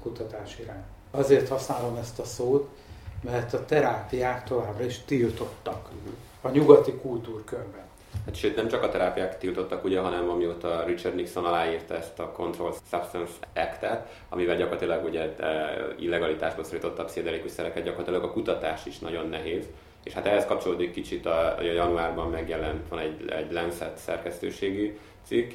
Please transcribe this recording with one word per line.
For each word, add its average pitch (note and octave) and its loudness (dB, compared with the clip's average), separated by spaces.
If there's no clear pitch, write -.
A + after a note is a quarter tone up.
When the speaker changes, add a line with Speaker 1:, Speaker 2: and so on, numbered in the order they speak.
Speaker 1:
kutatási A2 -8
irány. F#2+ -12
Azért C3+ 6
használom B2 -2
ezt A#2 -8
a A#2 -4
szót, C3 2
mert A#2+ -2
a B2 -2
terápiák B2 2
továbbra A2 -2
is A#2+ -6
tiltottak - 0
a C3 -2
nyugati C#3 10
kultúrkörben. A2+ -8
Speaker 2:
Hát F#2+ -6
sőt, - 0
nem A2+ 2
csak A2+ 0
a G#2+ 4
terápiák F#2 2
tiltottak, F#2 -2
ugye, F#2+ 4
hanem F2 2
amióta E2+ 0
Richard F2 0
Nixon F2 -2
aláírta E2 2
ezt - -8
a E2 -6
Controlled E2+ -2
Substance F2 -4
Act-et, - -2
amivel F2 2
gyakorlatilag, E2+ 0
ugye, D#2+ -2
eh, D#2 0
illegalitásba D#2+ 0
szorította E2 -4
a - -6
pszichedelikus E2 -4
szereket, E2+ -4
gyakorlatilag F2 -2
a F2 -4
kutatás - -2
is - -10
nagyon E2 -4
nehéz. D#2+ -4
És - -10
hát F2+ -2
ehhez G2+ 4
kapcsolódik F2 0
kicsit - -6
a, E2 2
a - -4
januárban E2+ 2
megjelent, D#2+ -2
van E2+ -6
egy, D#2 -4
egy D#2 -4
Lancet E2+ -4
szerkesztőségű F#2+ -2
cikk, A#2 2